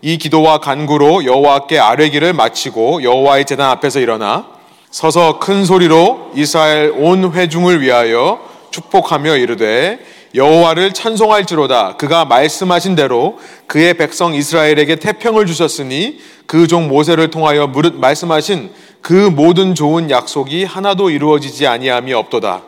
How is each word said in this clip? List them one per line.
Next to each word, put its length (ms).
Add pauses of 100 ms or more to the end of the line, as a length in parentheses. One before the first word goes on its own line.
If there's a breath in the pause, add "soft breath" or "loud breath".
이 160
기도와 400
간구로 640
여호와께 540
아뢰기를 540
마치고 680
여호와의 440
제단 260
앞에서 280
일어나 540 (380 soft breath)
서서 480
큰 260
소리로 720
이스라엘 600
온 380
회중을 480
위하여 580 (300 loud breath)
축복하며 680
이르되, 600 (380 loud breath)
'여호와를 580
찬송할지로다. 1040
그가 280
말씀하신 720
대로 440 (260 loud breath)
그의 300
백성 400
이스라엘에게 640
태평을 500
주셨으니 720 (260 loud breath)
그 220
종 200
모세를 440
통하여 340
무릇 300
말씀하신 720 (320 loud breath)
그 120
모든 600
좋은 380
약속이 540
하나도 440
이루어지지 560
아니함이 480
없도다.' 540